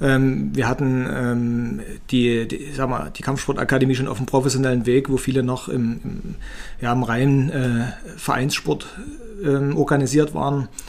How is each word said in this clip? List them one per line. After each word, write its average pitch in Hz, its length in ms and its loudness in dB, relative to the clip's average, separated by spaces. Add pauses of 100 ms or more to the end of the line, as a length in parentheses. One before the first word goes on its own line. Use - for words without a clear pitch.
Ähm, 135 540 2
wir 123 120 2
hatten, 131 480 0
ähm, 120 640 0 (300)
die, 120 380 2
die, 143 280 -8
sag 131 140 -2
mal, 78 260 -4
die - 60 -12
Kampfsportakademie 131 720 2
schon 131 140 0
auf 127 100 -4
dem 131 80 -2
professionellen 127 640 2
Weg, 131 240 4
wo 131 60 2
viele 131 260 2
noch 127 240 -2
im, 117 360 0
im, - 320 -8 (460)
ja, 120 100 0
im 123 120 2
reinen, 135 480 2
äh, 123 320 0 (340)
Vereinssport, 143 680 -2 (580)
ähm, 139 320 2
organisiert 147 560 2
waren. 143 360 -2 (200)